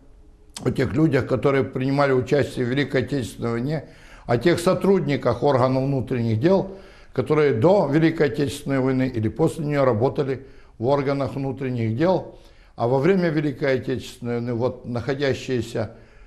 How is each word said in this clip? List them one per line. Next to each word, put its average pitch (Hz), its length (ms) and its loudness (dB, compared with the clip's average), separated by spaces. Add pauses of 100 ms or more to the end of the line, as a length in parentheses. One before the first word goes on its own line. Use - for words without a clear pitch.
(640)
о 131 80 -2
тех 113 220 -2
людях, 135 340 2
которые 135 380 2
принимали 135 480 0
участие 131 540 0
в - 20 -4
Великой 131 360 0
Отечественной 117 480 -6
войне, 131 320 -4 (420)
о 127 100 2
тех 170 240 2
сотрудниках 165 840 2
органов 131 420 4
внутренних 117 560 -2
дел, 175 360 2 (380)
которые 143 400 2
до 160 360 4
Великой 160 360 4
Отечественной 139 540 -2
войны 131 280 0
или 110 200 -2
после 160 360 -2
нее 143 220 2
работали 131 600 0 (320)
в 113 100 -4
органах 139 480 0
внутренних 127 600 -4
дел. 170 420 0 (380)
А 117 100 -2
во 131 120 2
время 175 320 2
Великой 147 500 -2
Отечественной 120 540 -6
войны, 120 180 -4
вот 123 320 -4
находящиеся, 123 1080 -4 (340)